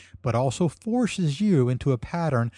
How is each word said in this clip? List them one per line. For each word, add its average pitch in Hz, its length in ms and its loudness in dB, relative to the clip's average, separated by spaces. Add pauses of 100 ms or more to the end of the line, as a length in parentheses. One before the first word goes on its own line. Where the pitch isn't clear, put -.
(240)
but 120 100 0
also 143 340 0
forces 190 720 -2
you 170 300 4
into 127 220 0
a 123 80 0
pattern 135 580 -2